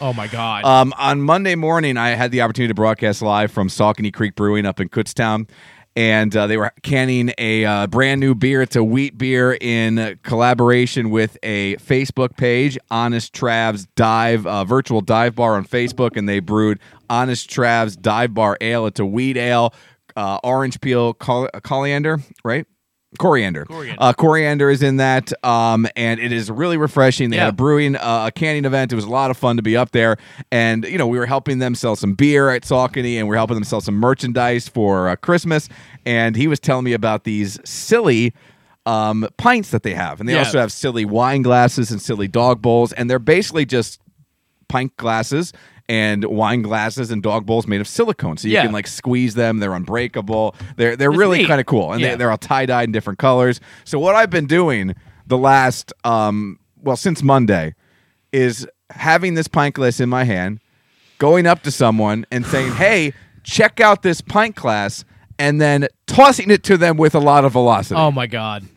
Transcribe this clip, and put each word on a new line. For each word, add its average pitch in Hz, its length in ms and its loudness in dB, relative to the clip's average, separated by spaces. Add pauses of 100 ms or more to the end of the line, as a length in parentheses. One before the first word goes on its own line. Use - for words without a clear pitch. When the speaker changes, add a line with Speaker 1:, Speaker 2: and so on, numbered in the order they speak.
Speaker 1:
Oh, 131 140 -6
my 107 120 -8
God. 113 380 -6
Speaker 2:
Um, 131 320 4
on 143 240 -2
Monday 175 340 0
morning, 160 440 -2
I 117 120 0
had 120 200 -2
the 123 100 -2
opportunity 117 280 0
to 110 60 -2
broadcast 107 460 0
live 107 320 0
from 98 160 -2
Saucony 107 420 0
Creek 104 260 -6
Brewing 104 280 0
up 98 160 -4
in 95 80 -4
Kutztown. 110 580 -2 (500)
And, 110 400 2
uh, 104 100 2
they 110 100 0
were 104 160 -2 (100)
canning 127 540 -2
a, 110 300 -2
uh, 104 220 0
brand 135 320 0
new 135 140 2
beer. 131 280 0
It's 123 140 -2
a 117 80 2
wheat 127 340 -2
beer 127 420 0
in 113 600 -2
collaboration 120 880 2
with 110 320 -2
a 101 340 -4
Facebook 131 600 -4
page, 127 400 0 (140)
Honest 117 420 -4
Trav's 113 520 -2 (100)
Dive, 113 500 2
uh, 98 180 -2
virtual 117 360 0
dive 113 340 0
bar 113 220 0
on 95 100 -4
Facebook. 120 500 -2
And 104 120 -4
they 101 100 0
brewed 107 400 0 (320)
Honest 123 400 -2
Trav's 117 460 0
Dive 110 360 -2
Bar 104 280 0
Ale. 113 260 -2
It's 104 140 -6
a 104 40 -2
wheat 123 320 -2
ale, 120 380 0 (420)
uh, 98 260 -4
orange 131 380 -2
peel 120 340 0
col-, 127 380 -4
uh, - 80 -16
coriander, 143 600 -4 (240)
right? 127 220 -4 (520)
Coriander. 101 460 0
Speaker 1:
Coriander. 139 360 -12
Speaker 2:
Uh, 123 120 4
coriander 147 580 2
is 139 140 2
in 135 140 2
that, 131 340 0 (120)
um, 113 520 2
and 117 240 -2
it 120 100 -4
is 113 180 -4
really 160 280 -2
refreshing. 135 540 2
They - 80 -2
had 175 80 2
Speaker 1:
Yeah. - 20 2
Speaker 2:
a 110 40 -2
brewing, 143 440 2
uh, 117 320 -2
a - 40 -6
canning 151 320 -2
event. 131 280 0
It - 20 -4
was 110 100 -2
a 104 60 -10
lot 131 220 0
of 123 40 -6
fun 120 200 0
to 117 60 -2
be 110 140 2
up 123 140 0
there. 113 260 2 (360)
And, 113 320 0
you 185 120 -6
know, 139 120 0
we 123 100 -2
were 120 80 -4
helping 135 320 -2
them 123 160 -2
sell 113 220 -2
some 101 180 0
beer 139 360 4
at 123 120 -2
Saucony, 127 540 -2
and 110 100 -4
we 104 40 -2
were 107 60 0
helping 113 200 0
them 107 80 -4
sell 110 160 -4
some 101 160 -4
merchandise 120 720 0
for, 98 400 0
uh, 90 80 -2
Christmas. 165 520 -2 (380)
And 113 300 0
he 135 100 2
was 156 140 0
telling 127 240 -2
me 123 80 0
about 107 320 -2
these 104 400 -4
silly, 131 680 0 (540)
um, 110 400 -2 (120)
pints 240 320 0
that 110 120 -2
they 101 120 -6
have. 78 260 -8
And 110 80 -8
they 127 60 0
Speaker 1:
Yeah. 156 60 2
Speaker 2:
also 143 200 0
have 110 100 0
silly 117 340 -4
wine 123 380 0
glasses 123 480 2
and 110 100 -6
silly 101 280 -6
dog 117 340 0
bowls. 120 300 2
And 120 180 -6
they're 127 80 0
basically 156 480 0
just 120 320 -4 (720)
pint 127 280 -4
glasses 113 560 -4 (360)
and 107 360 -2
wine 110 380 -2
glasses 110 480 -4
and 110 100 -6
dog 107 240 -2
bowls 113 220 0
made 101 140 -2
of 104 80 -6
silicone. 214 480 -2
So - 100 -8
you 214 80 0
Speaker 1:
Yeah. 196 80 4
Speaker 2:
can, 113 80 0
like, 104 160 -6
squeeze 123 480 -2
them. 113 240 0
They're 101 160 -2
unbreakable. 110 800 -4 (220)
They're, 117 180 2
they're 139 160 2
Speaker 1:
It's 156 80 0
Speaker 2:
really 185 200 4
Speaker 1:
neat. 165 100 2
Speaker 2:
kinda 143 160 2
cool. 92 280 0
And 117 80 -2
Speaker 1:
Yeah. 127 100 0
Speaker 2:
they, 123 80 -4
they're 123 120 0
all 110 80 0
tie-dyed 127 460 0
in 110 80 -2
different 104 260 -4
colors. 127 420 4 (240)
So - 140 -6
what 180 160 2
I've 220 160 4
been 170 160 0
doing 131 480 0 (320)
the 127 100 0
last, 131 560 2 (120)
um, 107 560 -2 (200)
well, 131 160 -2
since 160 280 -2
Monday 104 500 2 (580)
is 127 360 0 (220)
having 170 440 0
this 160 140 -2
pint 143 260 0
glass 127 240 0
in 123 100 0
my 127 140 0
hand, 104 380 -2 (580)
going 165 260 4
up 170 200 2
to 147 80 -4
someone 110 580 0
and 123 160 -4
saying, 131 260 -2
Speaker 1:
<sighs> 117 40 -6
Speaker 2:
"Hey, 175 360 2 (300)
check - 380 0
out 214 220 6
this 170 180 0
pint 214 340 0
glass," 104 500 -4 (360)
and 147 200 2
then 143 280 2 (180)
tossing 254 460 6
it 202 120 4
to 196 120 4
them 165 220 2
with 156 180 4
a 151 40 4
lot 143 240 6
of 135 60 4
velocity. 117 480 2
Speaker 1:
Oh, 156 140 4
my 127 160 -2
God. 107 360 -8 (120)